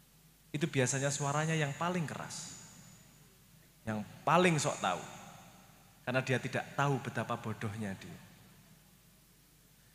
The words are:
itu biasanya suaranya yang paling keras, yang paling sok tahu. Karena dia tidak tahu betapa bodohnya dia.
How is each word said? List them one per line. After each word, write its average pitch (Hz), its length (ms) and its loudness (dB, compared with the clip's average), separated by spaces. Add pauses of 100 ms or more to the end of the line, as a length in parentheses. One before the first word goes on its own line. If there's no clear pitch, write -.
(540)
itu 156 120 0
biasanya 135 440 2
suaranya 147 480 2
yang 143 200 0
paling 175 280 0
keras, - 480 -8 (1300)
yang 107 200 -2 (160)
paling 170 360 6
sok 139 200 0
tahu. 90 240 0 (1040)
Karena 127 160 2
dia 123 200 2
tidak - 320 -2
tahu 139 280 2
betapa 117 360 -2
bodohnya 107 600 -4
dia. - 220 -14 (1800)